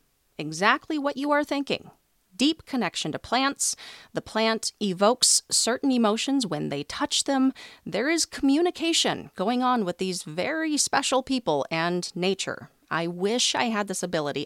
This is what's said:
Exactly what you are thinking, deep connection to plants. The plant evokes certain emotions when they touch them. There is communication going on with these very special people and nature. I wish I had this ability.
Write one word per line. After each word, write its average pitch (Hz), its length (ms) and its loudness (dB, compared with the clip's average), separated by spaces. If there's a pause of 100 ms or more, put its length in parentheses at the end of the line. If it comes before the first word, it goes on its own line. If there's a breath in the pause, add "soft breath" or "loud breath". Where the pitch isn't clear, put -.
(380)
Exactly 196 640 0
what 277 180 -2
you 285 140 -2
are 294 120 4
thinking, - 460 -4 (480)
deep 302 280 2
connection 180 460 -4
to 139 80 -6
plants. - 560 0 (380 loud breath)
The 156 80 -4
plant 220 600 0
evokes 202 680 4
certain 262 420 0
emotions 233 540 2
when 151 240 -4
they 143 140 -4
touch - 420 -2
them. 262 280 4 (320 loud breath)
There 208 240 -2
is 330 160 2
communication 302 1080 0
going 247 280 0
on 247 200 2
with 180 140 -2
these 185 260 -4
very 294 540 -2
special 262 460 2
people 170 480 0
and 170 440 0
nature. 185 540 -2 (200)
I 165 180 -2
wish 196 480 0
I 247 100 2
had 208 220 0
this 190 160 -4
ability. 151 420 -2